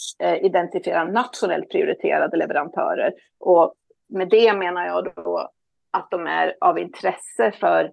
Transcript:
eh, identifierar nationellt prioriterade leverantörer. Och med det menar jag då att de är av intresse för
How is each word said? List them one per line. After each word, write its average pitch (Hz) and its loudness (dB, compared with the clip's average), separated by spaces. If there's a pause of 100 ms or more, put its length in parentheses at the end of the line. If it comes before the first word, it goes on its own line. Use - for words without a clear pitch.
(200)
eh, 175 0
identifierar 175 0
nationellt 190 -4
prioriterade 156 0
leverantörer. 160 -2 (260)
Och 170 4 (360)
med 185 -4
det 220 6
menar 180 -4
jag 180 -4
då 170 -6 (440)
att - -4
de 170 -4
är 165 0
av 170 4
intresse 185 -4
för 170 2